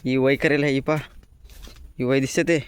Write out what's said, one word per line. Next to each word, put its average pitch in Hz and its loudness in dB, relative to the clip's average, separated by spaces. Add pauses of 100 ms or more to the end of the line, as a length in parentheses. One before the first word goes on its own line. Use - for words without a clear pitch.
ही 131 0
वय 135 4
करेल 143 2
आहे, 147 2
ही 135 0
पहा, 151 -2 (1000)
ही 123 -4
वय 131 2
दिसते 135 0
ते, 165 2 (100)